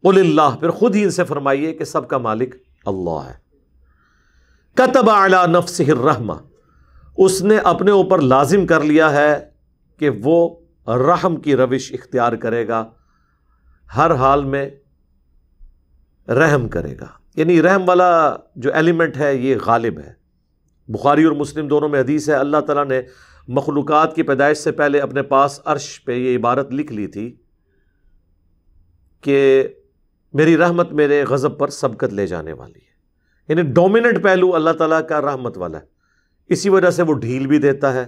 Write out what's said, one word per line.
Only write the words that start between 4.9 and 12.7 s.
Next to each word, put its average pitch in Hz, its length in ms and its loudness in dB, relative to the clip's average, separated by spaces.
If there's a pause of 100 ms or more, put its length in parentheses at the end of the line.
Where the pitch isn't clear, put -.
अला 190 380 4
नफ्सिहिर 165 500 0
रहमा", 113 420 -2 (800)
उसने 190 480 2
अपने 180 280 2
ऊपर 185 280 2
लाजिम 143 440 2
कर 160 160 2
लिया 156 280 4
है 147 240 2 (680)
कि 151 80 0 (120)
वो 151 180 2 (480)
रहम 156 520 0
की 147 180 0
रविश 127 360 -2
इख्तियार 120 460 -4
करेगा, 113 480 -4 (1040)